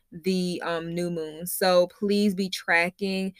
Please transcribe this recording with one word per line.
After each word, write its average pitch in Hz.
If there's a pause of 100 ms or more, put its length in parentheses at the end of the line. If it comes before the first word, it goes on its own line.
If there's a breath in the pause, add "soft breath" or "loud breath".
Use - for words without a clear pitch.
(120)
the, 180
um, 170
new 175
moon. 160
So 180
please 202
be 190
tracking 190